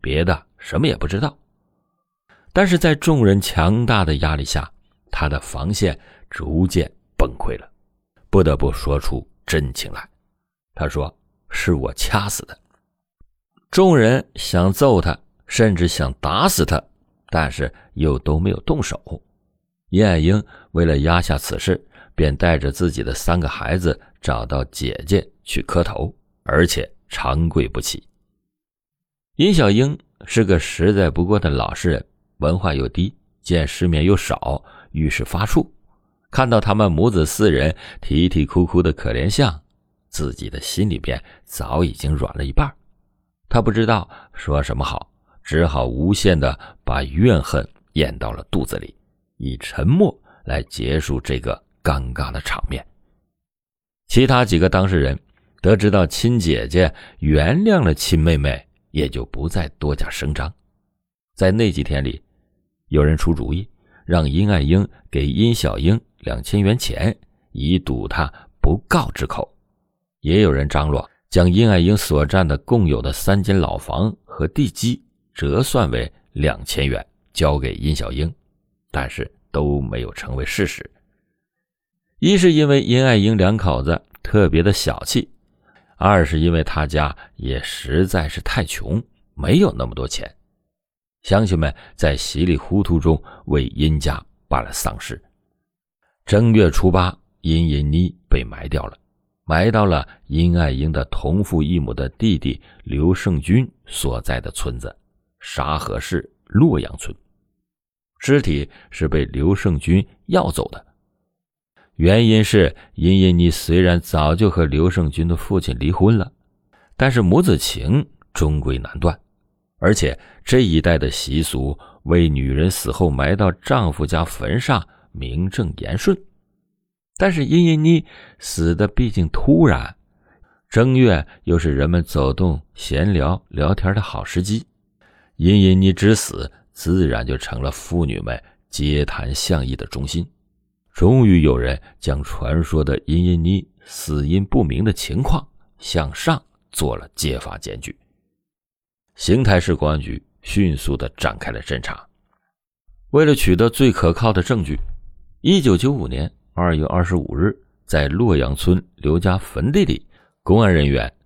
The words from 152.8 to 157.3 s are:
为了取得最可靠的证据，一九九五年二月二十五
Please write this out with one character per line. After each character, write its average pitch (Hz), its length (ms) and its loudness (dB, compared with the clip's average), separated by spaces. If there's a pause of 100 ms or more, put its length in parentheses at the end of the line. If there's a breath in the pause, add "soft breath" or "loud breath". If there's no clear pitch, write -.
为 151 160 4
了 147 80 4
取 92 200 2
得 113 140 4
最 123 240 2
可 85 200 0
靠 110 200 0
的 92 100 0
证 110 220 -2
据， 71 140 -6 (640)
一 180 180 4
九 110 160 4
九 127 160 0
五 92 160 -6
年 67 220 -6 (240)
二 87 200 0
月 76 120 -2
二 87 180 -2
十 90 120 -2
五 - 200 -4